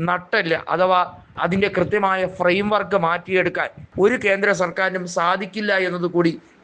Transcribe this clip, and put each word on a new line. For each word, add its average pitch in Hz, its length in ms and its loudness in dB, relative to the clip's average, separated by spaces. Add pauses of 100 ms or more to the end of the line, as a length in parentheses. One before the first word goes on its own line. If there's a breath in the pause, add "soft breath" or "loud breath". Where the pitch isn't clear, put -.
നട്ടല് 180 480 0 (160)
അഥവാ 185 260 4 (460)
അതിൻ്റെ 196 320 0
കൃത്യമായ 190 440 0 (180)
ഫ്രെയിംവർക്ക് 196 680 0
മാറ്റിയെടുക്കാൻ 175 640 0 (360)
ഒരു 240 200 4
കേന്ദ്ര 196 240 2 (120)
സർക്കാരിനും 185 440 -2 (120)
സാധിക്കില്ല 190 560 -2 (140)
എന്നതുകൂടി 170 460 0 (320 loud breath)